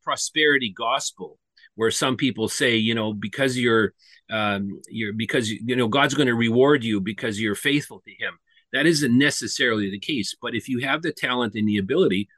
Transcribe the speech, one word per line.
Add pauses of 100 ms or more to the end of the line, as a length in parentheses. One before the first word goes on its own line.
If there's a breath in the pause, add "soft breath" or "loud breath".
prosperity
gospel (360 soft breath)
where
some
people
say,
you
know,
because
you're, (360 soft breath)
um,
you're,
because,
you
know,
God's
gonna
reward
you
because
you're
faithful
to
him. (360)
That
isn't
necessarily
the
case.
But
if
you
have
the
talent
and
the
ability,